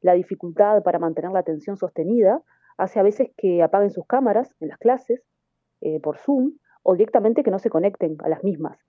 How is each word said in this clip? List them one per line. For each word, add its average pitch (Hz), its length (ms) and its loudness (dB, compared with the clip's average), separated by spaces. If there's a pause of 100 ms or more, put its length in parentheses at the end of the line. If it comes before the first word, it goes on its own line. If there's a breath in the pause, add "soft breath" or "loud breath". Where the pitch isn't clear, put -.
La 180 120 4
dificultad 196 680 0
para 165 160 0
mantener 165 320 -6
la 190 80 0
atención 170 380 -8
sostenida 202 640 0 (360 soft breath)
hace 190 220 -4
a 190 40 4
veces 202 340 0
que 175 260 2
apaguen 202 280 2
sus 190 140 -10
cámaras 247 540 0
en 156 80 -10
las - 100 -14
clases, 254 460 0 (560)
eh, 156 220 -6
por 151 160 -6
Zoom, 277 400 0 (240)
o 185 140 2
directamente 220 480 2
que 240 80 0
no 190 80 -4
se 220 100 -4
conecten 165 520 -2
a - 60 -6
las - 160 -4
mismas. 156 340 -4 (120)